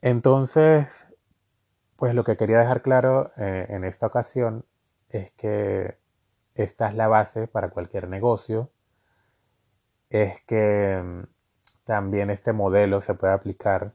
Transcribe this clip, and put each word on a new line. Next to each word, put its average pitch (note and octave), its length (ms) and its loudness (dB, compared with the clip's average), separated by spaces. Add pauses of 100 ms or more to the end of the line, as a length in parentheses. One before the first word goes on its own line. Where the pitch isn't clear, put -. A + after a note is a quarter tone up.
Entonces, C3+ 1040 2 (880)
pues B2 180 -2
lo A#2+ 100 0
que A2 140 0
quería A2 220 4
dejar A#2+ 220 2
claro, C3 560 2
eh, F#2+ 320 -6
en F#2+ 160 -8
esta F#2 220 -6
ocasión A#2 580 -4 (440)
es F#2+ 220 -10
que G2+ 680 -4 (580)
esta A2 320 -4
es G#2 80 -6
la A2 120 0
base A2 400 2
para F#2+ 220 -6
cualquier F2+ 380 -10
negocio, A2 640 -4 (1400)
es G#2 320 0
que, G#2 600 0
mm, F2+ 200 -12 (600)
también G2+ 440 -2
este G#2 240 -4
modelo G2 480 2
se G2+ 120 -4
puede F#2+ 200 0
aplicar G2 600 -4